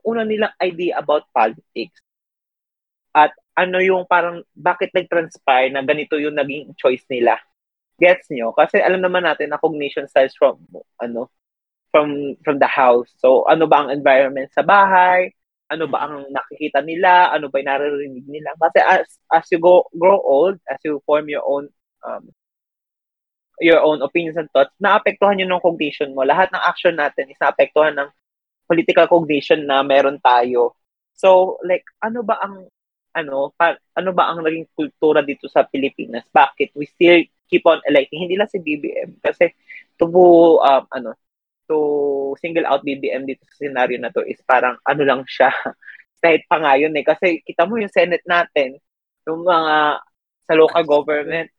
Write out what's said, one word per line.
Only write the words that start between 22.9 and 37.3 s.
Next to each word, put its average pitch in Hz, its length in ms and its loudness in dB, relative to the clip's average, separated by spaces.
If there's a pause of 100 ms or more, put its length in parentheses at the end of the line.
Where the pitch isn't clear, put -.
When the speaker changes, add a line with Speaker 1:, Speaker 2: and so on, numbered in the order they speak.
Speaker 1:
your 165 240 4
own 151 160 0
opinions 165 400 -6
and 156 100 -10
thoughts, 139 300 0
naapektuhan 202 580 0
yun 185 140 -4
ng 180 100 -2
cognition 151 540 -4
mo. 131 80 -2
Lahat 165 260 2
ng 185 140 -6
action 170 320 -2
natin 143 320 -4
is 139 100 -20
naapektuhan 151 560 0
ng 143 140 -6 (580)
political 170 400 2
cognition 156 640 0
na 139 160 0
meron 139 340 2
tayo. 123 560 2 (380)
So, 185 500 2
like, 180 220 -4 (160)
ano 226 240 -6
ba 220 160 -4
ang, 190 260 -12 (460)
ano, 139 420 -6
pa-, 170 220 0 (160)
ano 185 240 -4
ba 170 160 0
ang 170 100 -10
naging 160 300 -4
kultura 151 480 -2
dito 139 260 -6
sa 139 220 0
Pilipinas? 131 640 -8
Bakit 143 400 0
we 143 160 -12
still 175 320 4 (260)